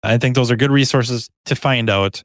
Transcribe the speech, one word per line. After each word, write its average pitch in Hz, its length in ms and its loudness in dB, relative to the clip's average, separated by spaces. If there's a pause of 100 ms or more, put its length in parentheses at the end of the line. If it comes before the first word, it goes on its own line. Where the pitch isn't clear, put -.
I 113 140 0
think 127 180 0
those 123 160 2
are 120 60 2
good 139 140 2
resources 127 580 0 (160)
to 127 100 -2
find 120 340 -2
out. 98 360 0